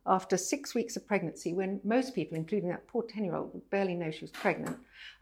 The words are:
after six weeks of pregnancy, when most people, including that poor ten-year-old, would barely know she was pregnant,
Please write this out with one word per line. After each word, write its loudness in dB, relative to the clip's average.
after 4
six -2
weeks 0
of -8
pregnancy, 0
when 0
most 2
people, -2
including 0
that -6
poor -2
ten-year-old, -2
would -12
barely 2
know -2
she -6
was -10
pregnant, 0